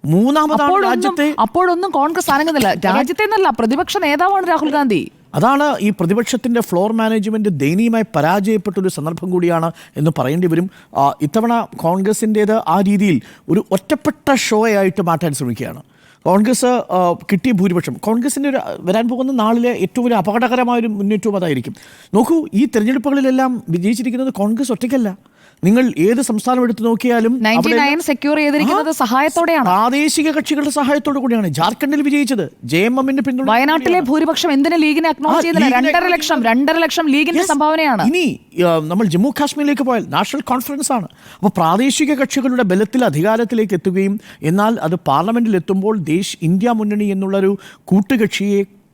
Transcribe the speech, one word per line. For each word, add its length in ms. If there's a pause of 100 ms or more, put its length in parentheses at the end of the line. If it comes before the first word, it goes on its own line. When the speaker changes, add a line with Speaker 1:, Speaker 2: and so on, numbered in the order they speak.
Speaker 1:
മൂന്നാമതാണ് 580
Speaker 2:
അപ്പോഴൊന്നും, 540
Speaker 1:
രാജ്യത്തെ 260
Speaker 2:
അപ്പോഴൊന്നും 480
കോൺഗ്രസ് 400
അനങ്ങുന്നില്ല. 440
രാജ്യത്തെ 480
എന്നല്ല, 280
പ്രതിപക്ഷ 480
നേതാവാണ് 500
രാഹുൽ 220
ഗാന്ധി. 400 (240)
Speaker 1:
അതാണ് 460
ഈ 100
പ്രതിപക്ഷത്തിന്റെ 720
ഫ്ലോർ 320
മാനേജ്മെന്റ് 600
ദയനീയമായി 520 (120)
പരാജയപ്പെട്ടൊരു 720
സന്ദർഭം 420
കൂടിയാണ് 420 (240)
എന്ന് 220
പറയേണ്ടി 280
വരും. 240 (280)
ആ, 240
ഇത്തവണ 440 (100)
കോൺഗ്രസിൻ്റേത് 760
ആ 340
രീതിയിൽ 340 (280)
ഒരു 220
ഒറ്റപ്പെട്ട 640
ഷോ 320
ആയിട്ട് 360
മാറ്റാൻ 320
ശ്രമിക്കുകയാണ്. 480 (420)
കോൺഗ്രസ്, 420
ആ, 500 (160)
കിട്ടിയ 200
ഭൂരിപക്ഷം, 420
കോൺഗ്രസിൻ്റെ 540
ഒരു, 100 (220)
വരാൻ 280
പോകുന്ന 240
നാളിലെ 380
ഏറ്റവും 340
വലിയ 120
അപകടകരമായ 640
ഒരു 60
മുന്നേറ്റവും 500
അതായിരിക്കും. 380 (400)
നോക്കൂ, 400
ഈ 100
തെരഞ്ഞെടുപ്പുകളിലെല്ലാം 1040
വിജയിച്ചിരിക്കുന്നത് 640
കോൺഗ്രസ് 400
ഒറ്റയ്ക്കല്ല. 680 (260)
നിങ്ങൾ 340
ഏത് 240
സംസ്ഥാനം 400
എടുത്തു 200
നോക്കിയാലും 500
അവിടെ 120
Speaker 2:
നയൻറ്റി 240
നയൻ 320
സെക്യൂർ 360
ചെയ്തിരിക്കുന്നത് 520
Speaker 1:
ആ, 40
Speaker 2:
സഹായത്തോടെയാണ്. 720
Speaker 1:
പ്രാദേശിക 680
കക്ഷികളുടെ 400
സഹായത്തോടു 480
കൂടിയാണ്. 300
ജാർഖണ്ഡിൽ 540
വിജയിച്ചത് 480 (140)
ജെ 140
എം 200
എമ്മിന്റെ 240
പിന്തുണ 280
Speaker 2:
വയനാട്ടിലെ 380
Speaker 1:
കൂടിയാണ്. 180
Speaker 2:
ഭൂരിപക്ഷം 460
എന്തിന് 300
ലീഗിനെ 260
Speaker 1:
ആ, 20
Speaker 2:
അക്നോളജ് 340
ചെയ്തില്ല? 220
Speaker 1:
ലീഗിനെ 260
Speaker 2:
രണ്ടര 160
ലക്ഷം, 360
രണ്ടര 280
ലക്ഷം 360
ലീഗിന്റെ 300
Speaker 1:
യെസ്. 100
Speaker 2:
സംഭാവനയാണ്. 580
Speaker 1:
ഇനി, 340 (240)
ആ, 200
നമ്മൾ 220
ജമ്മു 340
കാശ്മീരിലേക്ക് 420
പോയാൽ 260
നാഷണൽ 320
കോൺഫറൻസ് 520
ആണ്. 160 (280)
അപ്പൊ 120
പ്രാദേശിക 640
കക്ഷികളുടെ 480
ബലത്തിൽ 420
അധികാരത്തിലേക്ക് 720
എത്തുകയും 460 (220)
എന്നാൽ 400
അത് 120
പാർലമെന്റിൽ 600
എത്തുമ്പോൾ 420
ദേശ്-, 440
ഇന്ത്യ 280
മുന്നണി 340
എന്നുള്ളൊരു 540 (260)
കൂട്ടുകക്ഷിയെ 800 (300)